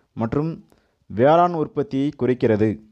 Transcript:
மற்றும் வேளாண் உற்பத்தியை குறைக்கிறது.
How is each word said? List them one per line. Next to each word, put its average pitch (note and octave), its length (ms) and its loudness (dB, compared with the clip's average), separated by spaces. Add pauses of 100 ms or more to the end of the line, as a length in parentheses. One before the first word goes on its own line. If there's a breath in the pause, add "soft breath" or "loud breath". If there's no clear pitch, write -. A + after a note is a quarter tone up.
(140)
மற்றும் C#3 540 -6 (380)
வேளாண் D#3 460 2
உற்பத்தியை C#3+ 680 -4
குறைக்கிறது. A2 600 0 (120)